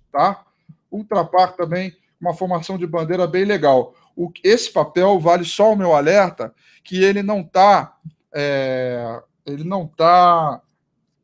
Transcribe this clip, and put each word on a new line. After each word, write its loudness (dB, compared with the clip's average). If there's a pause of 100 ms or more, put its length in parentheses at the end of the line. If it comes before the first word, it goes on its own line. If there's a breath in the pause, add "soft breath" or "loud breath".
(100)
tá? 0 (460)
Ultrapar -2
também, -6 (260)
uma -4
formação -6
de -6
bandeira -4
bem -2
legal. 0 (220 soft breath)
O, -6 (100)
esse 2
papel 0
vale 2
só 0
o -2
meu 0
alerta, 0 (280 soft breath)
que -6
ele 2
não -4
tá... 2 (380)
é, -4 (240)
ele -10
não -6
tá... 2 (640)